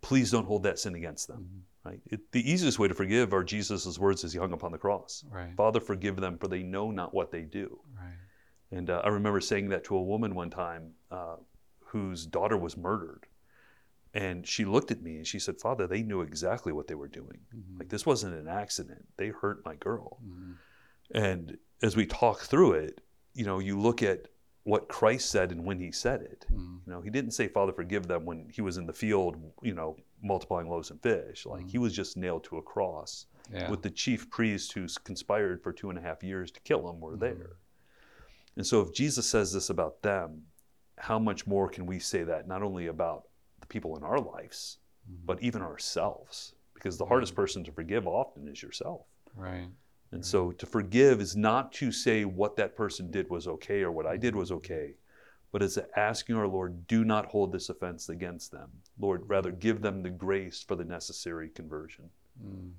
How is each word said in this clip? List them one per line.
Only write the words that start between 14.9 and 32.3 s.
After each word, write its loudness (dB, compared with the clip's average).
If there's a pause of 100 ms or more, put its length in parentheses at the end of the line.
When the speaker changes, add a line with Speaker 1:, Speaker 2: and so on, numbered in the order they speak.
Speaker 1:
at -4
me -8
and -10
she -6
said, -6
"Father, 0
they 0
knew -2
exactly -2
what -4
they -8
were -10
doing. -16 (140)
Speaker 2:
Mm-hmm. -14
Speaker 1:
Like, -12
this -2
wasn't 2
an -8
accident. -6 (120)
They -2
hurt -2
my -4
girl." -6
Speaker 2:
Mm-hmm. -12 (600)
Speaker 1:
And 0 (260)
as 4
we 6
talk 4
through 8
it, 0 (340)
you -2
know, 2
you 0
look 4
at 2 (380)
what 2
Christ 4
said 4
and -4
when -2
he -6
said 0
it. -14
Speaker 2:
Mm-hmm. 2 (100)
Speaker 1:
You -10
know, -8
he -6
didn't 0
say, 2
"Father, 4
forgive -2
them," 0
when -8
he -6
was -2
in -6
the -6
field, 2 (260)
you -2
know, -6 (260)
multiplying 0
loaves -4
and -16
fish. 0
Like, -8
Speaker 2:
Mm-hmm. -10
Speaker 1:
he -2
was 2
just -4
nailed -2